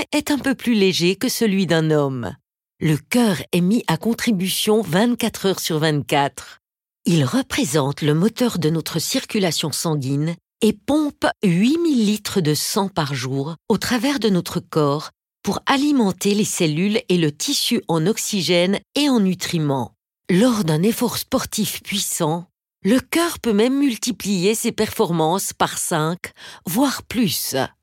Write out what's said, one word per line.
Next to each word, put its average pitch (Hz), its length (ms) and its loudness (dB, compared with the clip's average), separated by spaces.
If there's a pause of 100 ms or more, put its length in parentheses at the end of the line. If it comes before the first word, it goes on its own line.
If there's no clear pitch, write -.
(140)
est 294 180 0
un 294 60 0
peu 254 180 -2
plus 233 200 0
léger 185 420 2
que 254 100 -2
celui 190 400 2
d'un 156 240 2
homme. 139 420 0 (460)
Le 156 160 2
cœur 226 400 0 (160)
est 175 80 2
mis 185 280 2
à 160 100 2
contribution 214 840 0
vingt-quatre 208 680 0
heures 185 120 0
sur 156 200 -2
vingt-quatre. 147 800 0 (420)
Il 160 220 4
représente 151 760 0
le 151 120 2
moteur 220 440 0
de 156 120 0
notre 165 300 -4
circulation 185 760 -2
sanguine 151 600 -2 (260)
et 214 100 4
pompe 294 540 -2 (180)
huit 208 340 2
mille 294 280 2
litres 208 340 -2
de 151 140 2
sang 196 340 -2
par 143 260 -4
jour 135 420 -6 (120)
au 208 100 2
travers 247 420 -2
de 214 100 2
notre 175 320 0
corps 147 480 0 (340)
pour 196 220 -2
alimenter 254 680 2
les 208 120 2
cellules 175 640 0
et 180 80 2
le 151 160 0
tissu - 560 -2
en 160 180 0
oxygène 180 720 0 (160)
et 285 140 2
en 247 100 4
nutriments. 156 720 0 (380)
Lors 208 340 4
d'un 156 180 2
effort 220 360 0
sportif - 680 -4
puissant, 170 640 -4 (400)
le 247 120 4
cœur 339 400 -2
peut 233 120 -2
même 247 280 2
multiplier 208 760 0
ses 220 180 -2
performances 175 840 0
par - 260 -2
cinq, 165 400 -2 (480)
voire 240 340 0
plus. - 540 -2 (280)